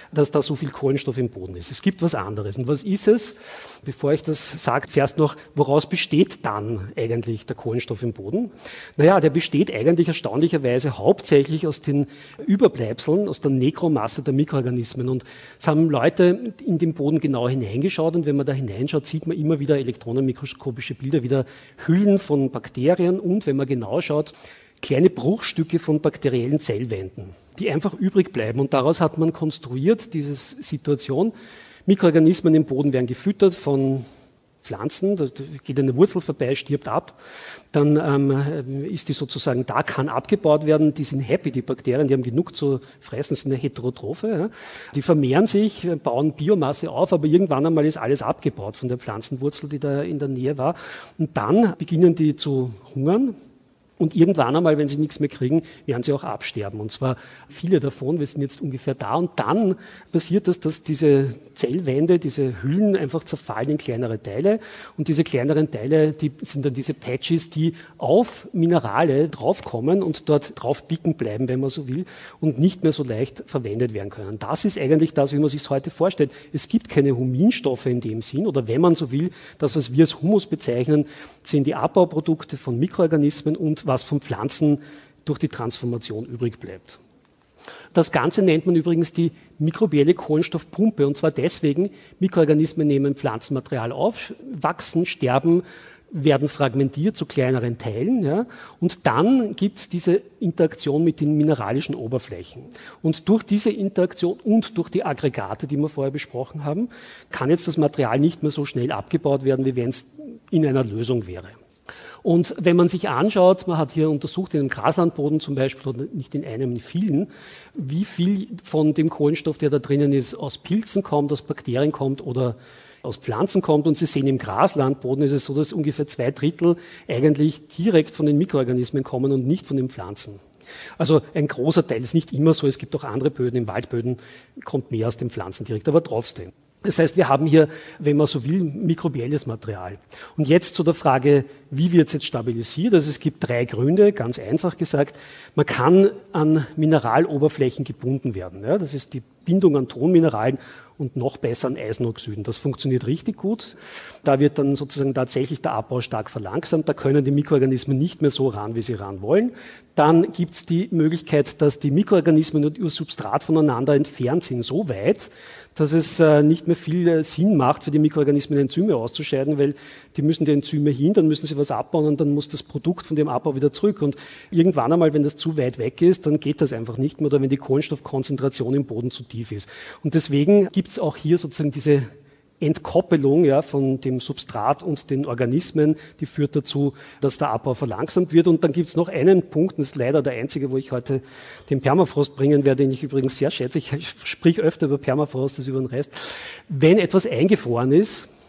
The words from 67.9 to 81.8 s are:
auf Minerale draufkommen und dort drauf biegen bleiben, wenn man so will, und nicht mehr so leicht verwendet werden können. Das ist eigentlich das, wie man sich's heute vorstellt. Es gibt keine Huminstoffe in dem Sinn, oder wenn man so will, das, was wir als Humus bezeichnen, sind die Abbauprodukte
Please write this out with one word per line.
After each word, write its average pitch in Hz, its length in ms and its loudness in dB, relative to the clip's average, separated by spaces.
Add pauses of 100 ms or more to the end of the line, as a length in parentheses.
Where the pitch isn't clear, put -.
auf - 520 2
Minerale 156 800 2
draufkommen 143 720 -2
und 165 260 -4
dort 147 280 0
drauf - 320 -4
biegen 165 260 -2
bleiben, 117 340 -4
wenn 127 120 -2
man 135 100 -2
so 139 180 -8
will, 147 180 -4 (360)
und 143 180 0
nicht 180 220 2
mehr 156 100 4
so 147 120 -4
leicht 123 420 -4
verwendet 117 480 -2
werden 101 160 -6
können. 107 300 -10
Das 120 260 -4
ist 196 140 -2
eigentlich 156 340 2
das, 143 200 0
wie 143 60 0
man 151 100 2
sich's 143 200 -6
heute 139 220 -4
vorstellt. 165 400 0 (200)
Es - 160 -4
gibt - 220 -2
keine 139 260 2
Huminstoffe 131 680 0
in 120 160 0
dem 113 220 -6
Sinn, 170 240 -4
oder 135 200 -2
wenn 120 140 0
man 170 140 6
so 143 160 -4
will, 156 180 -2 (300)
das, 147 160 -2
was 123 180 -2
wir 143 80 6
als - 200 2
Humus 190 260 2
bezeichnen, 143 580 0 (380)
sind 139 240 0
die 151 80 0
Abbauprodukte 160 840 0